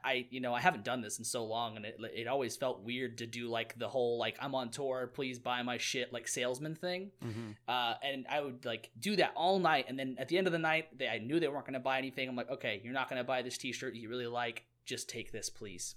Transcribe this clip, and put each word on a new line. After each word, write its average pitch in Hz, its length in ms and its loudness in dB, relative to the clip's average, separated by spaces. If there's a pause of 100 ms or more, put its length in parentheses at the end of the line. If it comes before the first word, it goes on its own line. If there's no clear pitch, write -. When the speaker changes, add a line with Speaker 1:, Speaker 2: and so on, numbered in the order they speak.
Speaker 1:
I, 127 280 2
you 127 100 -4
know, 123 120 2
I 120 80 2
haven't 160 220 6
done 120 200 0
this 104 180 -6
in 113 40 -8
so 117 200 0
long, 110 320 -2
and 107 80 -10
it, 117 120 -8 (160)
it 117 140 -4
always 127 300 2
felt 127 260 -2
weird 120 360 -2
to 117 80 -6
do, 117 220 -6
like, 113 300 -2
the 117 80 -2
whole, 120 320 2
like, 113 220 2
"I'm 135 160 -2
on 123 140 0
tour, 127 440 -2
please 127 240 -2
buy 123 240 0
my 123 140 0
shit," 123 360 0
like, 117 140 -4
salesman 131 480 0
thing. 180 380 -4 (120)
Speaker 2:
Mm-hmm. 113 260 -6 (180)
Speaker 1:
Uh, 120 340 2
and 135 260 -4
I 147 120 2
would, 131 240 -6
like, 117 340 -4
do 202 180 0
that 170 200 4
all 185 240 6
night, 156 280 8
and 131 80 -4
then 131 220 -2
at 131 80 -2
the 170 100 2
end 185 120 6
of 170 40 4
the 165 60 2
night, 160 400 2
they, 131 80 0
I 113 120 2
knew 123 200 2
they 165 80 4
weren't 139 200 -2
gonna 135 120 -2
buy 131 200 2
anything. 131 300 -2
I'm 127 60 -4
like, 120 160 -2
"Okay, 117 320 0
you're 117 120 -6
not 131 140 2
gonna 127 140 -2
buy 127 200 2
this 120 140 -4
t-shirt 123 380 -4
you 113 140 -10
really 123 180 -2
like. 120 380 -2 (220)
Just - 220 -6
take - 240 -6
this, 107 160 -4
please. - 480 -8